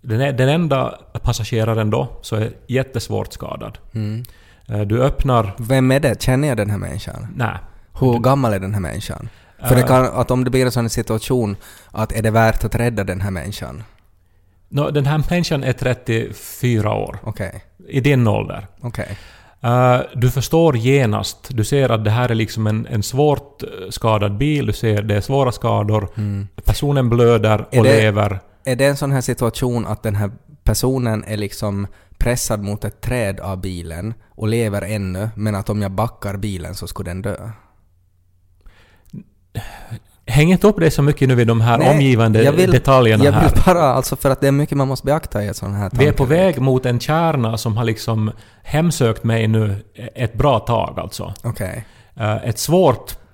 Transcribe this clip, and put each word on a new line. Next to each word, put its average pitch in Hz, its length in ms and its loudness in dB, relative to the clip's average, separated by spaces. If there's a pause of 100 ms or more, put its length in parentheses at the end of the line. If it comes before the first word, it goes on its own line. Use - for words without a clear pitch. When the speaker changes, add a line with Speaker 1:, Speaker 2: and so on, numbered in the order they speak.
Speaker 1:
den 117 200 -2
är, 139 120 0
den 131 160 2
enda 143 500 0 (220)
passageraren 110 680 -2
då 123 180 -2 (140)
så - 140 -8
är 107 160 -2 (160)
jättesvårt 113 640 -4
skadad. - 440 -12 (160)
Speaker 2:
Mm. 110 300 -6 (440)
Speaker 1:
Eh, 107 140 -4
du 107 220 0
öppnar 123 540 2
Speaker 2:
Vem 131 340 2
är 135 80 4
det? 123 220 0
Känner 131 260 2
jag 123 100 -2
den 104 120 -2
här 101 80 -2
människan? - 580 -10
Speaker 1:
Nej. - 220 -4 (420)
Speaker 2:
Hur 127 140 4
Speaker 1:
Du 117 60 2
Speaker 2:
gammal 127 340 2
är 98 60 -2
den 95 140 -6
här 98 80 -2
människan? 87 480 -8 (380)
För 127 80 6
det 123 60 4
Speaker 1:
Eh. 127 60 2
Speaker 2:
kan, 131 180 4
att 127 260 -2
om 127 120 2
det 123 60 0
blir 127 160 2
en 123 60 0
sån 117 180 -2
situation, 113 640 -2 (360)
att 110 200 -6
är 110 100 -4
det 110 100 2
värt 113 320 4
att 120 120 -4
rädda 117 280 -2
den 92 180 -6
här 98 100 -4
människan? 85 520 -10 (840)
Speaker 1:
Nå, 143 200 -2
den 143 160 0
här 151 240 0
människan 160 340 0
är 127 100 0
trettiofyra 113 1200 -2
år. 104 300 -6
Speaker 2:
Okej. - 400 -10 (240)
Speaker 1:
I - 120 -2
din 127 280 4
ålder. 104 400 -2 (140)
Speaker 2:
Okej. - 360 -10 (440)
Speaker 1:
Eh, 123 380 4 (160)
du 123 160 2
förstår 156 460 2
genast. 113 720 0
Du 113 140 -2
ser 139 260 2
att 110 160 0
det 107 60 2
här 120 180 0
är 117 60 0
liksom 110 320 -2
en, 110 220 -2
en 104 140 -4
svårt, - 600 -2
eh, - 60 -12 (200)
skadad 104 480 -2
bil. 143 280 0
Du 107 80 -2
ser 104 280 0
det 107 140 -2
är 101 60 0
svåra 135 300 0
skador. 107 680 -2
Speaker 2:
Mm. 101 300 -6 (180)
Speaker 1:
Personen 139 440 2
blöder 113 640 4
Speaker 2:
Är 127 80 4
Speaker 1:
och 110 60 6
Speaker 2:
det, 110 160 6
Speaker 1:
lever. 104 380 0 (260)
Speaker 2:
är 127 100 -2
det 135 100 2
en 139 120 2
sån 139 140 -2
här 135 100 0
situation 120 680 -2
att - 160 -6
den 104 120 -2
här 101 160 -2 (320)
personen 117 640 0
är 107 100 -6
liksom 101 500 -6 (300)
pressad 120 460 0
mot 104 220 -6
ett - 160 -10
träd 110 380 -4
av 92 220 -8
bilen 90 520 -8 (160)
och - 180 -6
lever 107 340 0
ännu, 101 540 -4
men 104 200 -4
att 95 140 -6
om 104 120 -2
jag 98 100 -4
backar 101 460 -6
bilen 95 380 -8
så - 120 -10
skulle 92 220 -10
den 92 120 -8
dö? 104 280 -8 (2750)
Speaker 1:
Häng 151 260 4
inte 190 160 6
upp 214 120 4
det 160 120 4
så - 100 0
mycket 139 260 2
nu 127 80 4
vid 120 120 4
de 113 140 4
här 117 160 4
Speaker 2:
Nej, 120 120 4
Speaker 1:
omgivande 113 540 4
Speaker 2:
jag 139 80 6
vill, 175 200 4
Speaker 1:
detaljerna 123 540 6
Speaker 2:
jag 143 60 6
vill - 100 4
Speaker 1:
här. - 220 6 (100)
Speaker 2:
bara, 170 100 4
alltså, 131 320 0
för 139 140 0
att 131 120 0
det 135 60 4
är 139 40 4
mycket 143 260 0
man 139 100 0
måste 135 180 -6
beakta 139 380 -2
i 104 40 -4
ett - 100 -6
sån 101 160 -6
här 101 200 -4
Speaker 1:
Vi 127 140 4
är 147 40 4
på - 60 -2
Speaker 2:
tankelek. 160 380 2
Speaker 1:
väg 123 60 -2
mot 127 240 2
en 120 140 0
kärna 151 580 0
som 110 200 -2
har 123 60 0
liksom 110 480 -2 (320)
hemsökt 147 600 0
mig 113 240 0
nu 110 280 0 (400)
ett 120 180 -4
bra 120 260 2
tag, 107 400 -2
alltså. - 340 -10 (100)
Speaker 2:
Okej. 107 420 -8 (300)
Speaker 1:
Eh, 107 200 -2
ett 113 240 -4
svårt 160 580 2 (160)